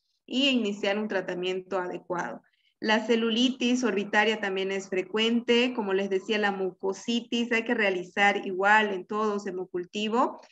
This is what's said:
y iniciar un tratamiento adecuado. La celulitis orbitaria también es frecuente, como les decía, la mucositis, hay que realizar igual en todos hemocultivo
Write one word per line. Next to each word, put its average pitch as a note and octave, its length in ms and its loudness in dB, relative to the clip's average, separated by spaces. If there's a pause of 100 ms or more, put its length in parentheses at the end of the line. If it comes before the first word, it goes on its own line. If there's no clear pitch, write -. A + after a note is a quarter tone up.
(260)
y C4+ 220 0
iniciar G#3 500 0
un G#3+ 80 -2
tratamiento F#3 720 -4
adecuado. F3 640 -6 (360)
La A3 220 2
celulitis A#3+ 840 2
orbitaria G#3 540 2
también F#3+ 320 -2
es G3 200 -6
frecuente, A#3 840 2
como G3+ 200 -2
les G3 160 0
decía, G3 260 0
la G#3 160 0
mucositis, A3+ 960 -2
hay A3+ 140 0
que B3 80 -2
realizar G3+ 760 0
igual G3+ 460 4
en F3+ 140 -6
todos G#3 400 -2
hemocultivo G3+ 1040 -4